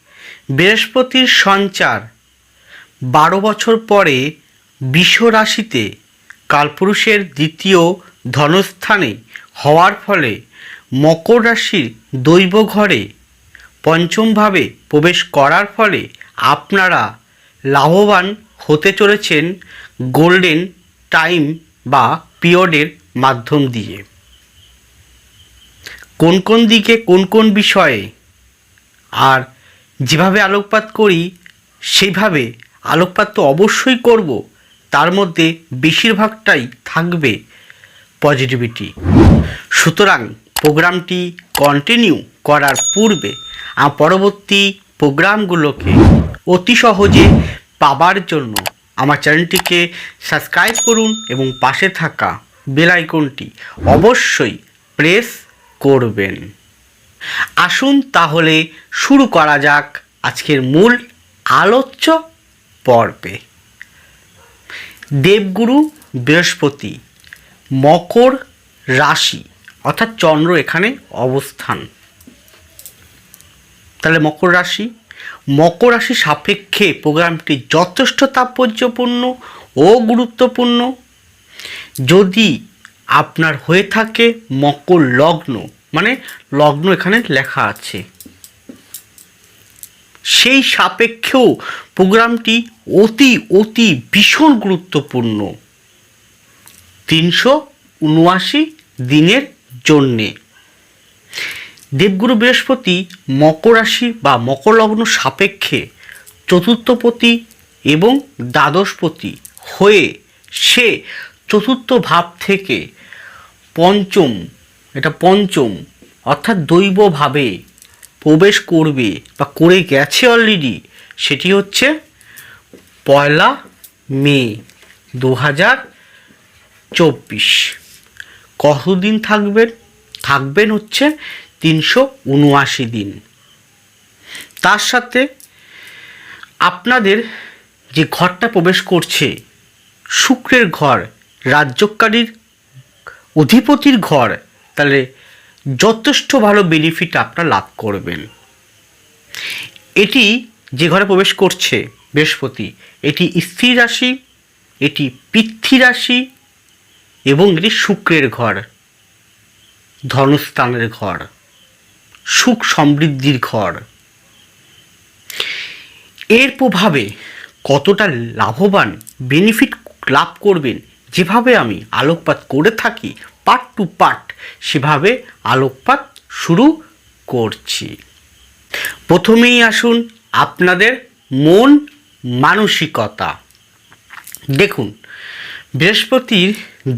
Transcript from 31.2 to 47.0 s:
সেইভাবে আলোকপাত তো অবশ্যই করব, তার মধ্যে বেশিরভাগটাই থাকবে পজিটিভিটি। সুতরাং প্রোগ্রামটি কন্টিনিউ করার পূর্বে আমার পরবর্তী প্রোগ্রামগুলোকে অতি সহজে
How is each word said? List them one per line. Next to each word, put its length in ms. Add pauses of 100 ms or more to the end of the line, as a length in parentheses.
সেইভাবে 640 (400)
আলোকপাত 520
তো 60 (120)
অবশ্যই 440
করব, 320 (600)
তার 200
মধ্যে 340 (280)
বেশিরভাগটাই 880 (220)
থাকবে 460 (880)
পজিটিভিটি। 680 (920)
সুতরাং 400 (420)
প্রোগ্রামটি 580 (420)
কন্টিনিউ 540 (280)
করার 340 (160)
পূর্বে 380 (440)
আমার 260
পরবর্তী 600 (380)
প্রোগ্রামগুলোকে 920 (600)
অতি 220
সহজে 500 (540)